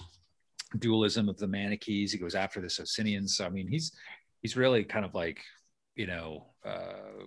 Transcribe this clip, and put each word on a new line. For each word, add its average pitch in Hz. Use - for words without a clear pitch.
dualism 110
of 95
the 104
Manichees. 101
He 104
goes 87
after 98
the 90
Socinians. 101
So, 95
I -
mean, 92
he's, 160
he's 117
really 127
kind 107
of, 80
like, 85
you 104
know, 82
uh, 98